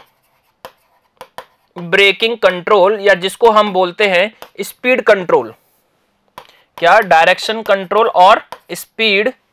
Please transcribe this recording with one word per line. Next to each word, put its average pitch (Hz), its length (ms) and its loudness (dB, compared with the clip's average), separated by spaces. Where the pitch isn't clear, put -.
ब्रेकिंग 196 600 -2
कंट्रोल 196 640 0
या 196 140 2
जिसको 190 360 0
हम 208 220 0
बोलते 185 360 -2
हैं 190 260 -2
स्पीड 254 420 -4
कंट्रोल। 170 520 0
क्या? 180 220 4
डायरेक्शन 185 600 0
कंट्रोल 202 460 -2
और 202 340 4
स्पीड 214 600 -4